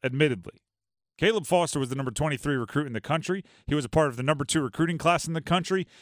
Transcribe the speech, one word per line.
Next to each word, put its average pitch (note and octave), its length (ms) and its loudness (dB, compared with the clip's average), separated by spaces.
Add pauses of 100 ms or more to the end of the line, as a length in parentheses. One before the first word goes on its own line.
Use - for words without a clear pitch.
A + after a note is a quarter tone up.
admittedly. C3 600 -2 (560)
Caleb G3+ 260 2
Foster F3 340 2
was C3 120 -2
the C3 40 -4
number C3 160 -2
twenty-three C#3 460 -2
recruit B2+ 300 -2
in B2 80 -8
the G#2+ 80 -4
country. F3 420 -2 (220)
He - 80 -2
was D3 100 0
a A2+ 60 -10
part D#3 180 4
of B2 80 -4
the B2 60 -4
number C#3+ 200 0
two D#3 200 2
recruiting D#3+ 340 0
class E3 300 2
in E3 80 -4
the D#3+ 80 -2
country. F#3 440 0 (160)